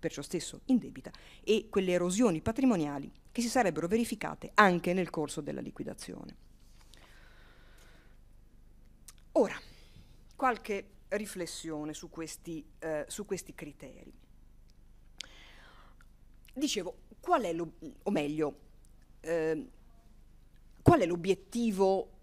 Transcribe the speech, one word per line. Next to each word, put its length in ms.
perciò 200
stesso 440
indebita, 460
e 260
quelle 220
erosioni 500
patrimoniali 720
che 100
si 80
sarebbero 380
verificate 680
anche 380
nel 160
corso 320
della 200
liquidazione. 760
Ora, 240
qualche 540
riflessione 840
su 160
questi, 560
eh, 280
su 180
questi 300
criteri. 560
Dicevo, 440
qual 240
è 100
lo-, 200
o 80
meglio, 480
ehm, 480
qual 180
è 60
l'obiettivo 1040